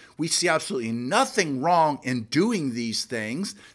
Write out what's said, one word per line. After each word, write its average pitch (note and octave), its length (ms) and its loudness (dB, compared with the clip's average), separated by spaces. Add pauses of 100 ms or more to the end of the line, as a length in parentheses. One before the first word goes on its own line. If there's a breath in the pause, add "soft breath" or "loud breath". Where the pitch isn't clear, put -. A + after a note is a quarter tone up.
(180 loud breath)
We E3 100 -2
see - 180 0
absolutely D3+ 460 0
nothing D3 680 0
wrong D#3+ 400 4
in B2+ 220 -2
doing D#3+ 500 2
these A#2 300 -4
things. A#2+ 500 -4 (200 loud breath)